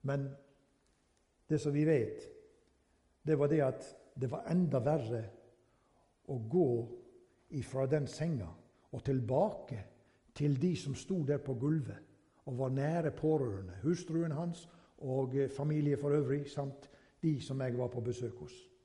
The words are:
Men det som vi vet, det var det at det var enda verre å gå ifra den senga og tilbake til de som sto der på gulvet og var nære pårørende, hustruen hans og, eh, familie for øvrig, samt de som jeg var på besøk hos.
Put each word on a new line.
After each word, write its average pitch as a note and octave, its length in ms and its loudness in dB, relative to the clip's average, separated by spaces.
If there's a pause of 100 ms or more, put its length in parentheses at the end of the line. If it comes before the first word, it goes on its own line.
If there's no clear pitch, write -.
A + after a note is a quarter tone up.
Men C#3 160 0 (1200)
det D3+ 160 0
som D3 100 0
vi D3 140 4
vet, - 380 2 (1000)
det D3+ 160 4
var C#3+ 100 4
det D#3 140 4
at C3 240 -2 (320)
det C3 120 0
var - 200 -6
enda D#3+ 320 4
verre A#2+ 380 0 (1040)
å C#3 100 -4 (140)
gå E3+ 160 6 (880)
ifra C3+ 300 -2
den C#3+ 240 2
senga C#3 380 -4 (420)
og B2 140 -8
tilbake C3 760 0 (560)
til D3 260 2
de F3+ 180 2
som C#3 160 -6
sto F#3+ 320 -4
der C#3+ 160 2
på C3+ 160 -4
gulvet C3 500 -2 (360)
og B2+ 120 -6
var C3 180 0
nære D3+ 400 0
pårørende, G2+ 680 0
hustruen E3 520 0
hans E3+ 300 -4 (320)
og, C3 380 -2
eh, C#3 140 2
familie D3 480 2
for C#3+ 140 0
øvrig, C#3+ 380 2
samt C#3 400 -8 (340)
de D#3 180 4
som C3+ 200 -4
jeg B2 160 0
var B2 100 0
på B2 140 -4
besøk A#2+ 420 -4
hos. - 100 -14 (320)